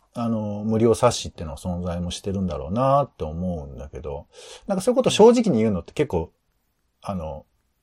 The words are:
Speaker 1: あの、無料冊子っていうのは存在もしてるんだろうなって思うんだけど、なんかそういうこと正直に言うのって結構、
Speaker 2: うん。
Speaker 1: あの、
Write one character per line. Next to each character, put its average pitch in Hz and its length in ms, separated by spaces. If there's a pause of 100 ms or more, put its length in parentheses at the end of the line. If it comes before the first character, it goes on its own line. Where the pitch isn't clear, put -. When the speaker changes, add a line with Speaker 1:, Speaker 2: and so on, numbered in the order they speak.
(140)
Speaker 1:
あ 117 140
の、 107 380
無 110 120
料 113 160
冊 117 260
子 - 100
っ - 20
て - 100
い - 20
う - 20
の 73 80
は - 40
存 87 260
在 87 180
も 87 100
し - 80
て 101 100
る 98 120
ん 92 60
だ 76 100
ろ 69 100
う 90 60
な 135 300
っ - 120
て - 80
思 82 420
う - 20
ん 65 100
だ 69 100
け - 140
ど、 71 260 (400)
な 196 80
ん - 20
か 185 40
そ 254 100
う - 20
い - 0
う - 40
こ 262 60
と 175 60
正 220 200
直 240 140 (100)
に 110 60
言 110 100
う - 20
の 90 80
っ - 60
て - 80
結 147 140
構、 87 140
Speaker 2:
う - 40
ん。 - 40 (720)
Speaker 1:
あ 101 140
の、 78 300 (380)